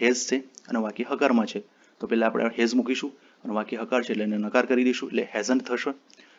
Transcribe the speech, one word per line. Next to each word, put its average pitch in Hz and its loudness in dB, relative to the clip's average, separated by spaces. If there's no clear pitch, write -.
હેઝ 123 2
છે 127 0
અને - -8
વાક્ય 107 -4
હકારમાં 127 2
છે 104 -8
તો 113 -8
પહેલા 113 2
આપણે 113 0
હેઝ 117 4
મૂકીશું 127 0
અને 110 -6
વાક્ય 107 -4
હકાર 113 0
છે 113 -4
એટલે 104 -2
એને 107 -2
નકાર 104 2
કરી 127 4
દઈશું 127 0
એટલે 117 -2
hasn't 123 0
થશે. 123 -2